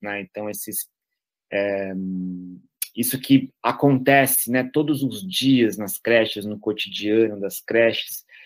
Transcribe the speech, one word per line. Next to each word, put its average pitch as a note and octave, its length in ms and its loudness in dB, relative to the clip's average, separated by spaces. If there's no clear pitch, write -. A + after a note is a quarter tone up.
né? G2+ 180 -6
Então, G#2 300 -10
esses - 400 -10
é, G2 420 -2
isso A#2+ 240 -4
que C3+ 300 4
acontece, C3+ 920 4
né, B2+ 220 0
todos D3 300 0
os G#2 240 -6
dias A#2 500 2
nas G2 200 -8
creches, A2 480 2
no G#2 140 -8
cotidiano G#2 800 0
das G2 200 -6
creches, - 680 0